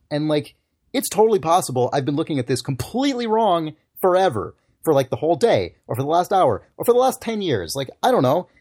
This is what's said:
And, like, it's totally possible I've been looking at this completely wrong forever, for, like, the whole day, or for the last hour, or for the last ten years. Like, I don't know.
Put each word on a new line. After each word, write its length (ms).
And, 160
like, 280
it's 180
totally 300
possible 540
I've 120
been 100
looking 240
at 80
this 140
completely 640
wrong 480
forever, 540
for, 100
like, 160
the 60
whole 200
day, 400
or 80
for 80
the 60
last 240
hour, 340
or 80
for 80
the 60
last 220
ten 200
years. 340
Like, 140
I 80
don't 120
know. 240